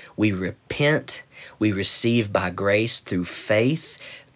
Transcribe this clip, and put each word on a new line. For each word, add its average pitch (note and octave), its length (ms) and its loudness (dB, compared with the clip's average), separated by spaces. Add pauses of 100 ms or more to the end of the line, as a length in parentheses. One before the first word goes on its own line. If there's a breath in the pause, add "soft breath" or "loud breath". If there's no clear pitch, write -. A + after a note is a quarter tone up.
(160 loud breath)
We G#2+ 160 2
repent. C3 880 -2 (360 loud breath)
We A2 120 2
receive G#2 640 2
by F#2 180 0
grace G2+ 480 0
through F2 260 -4
faith A#2 760 -2 (380 loud breath)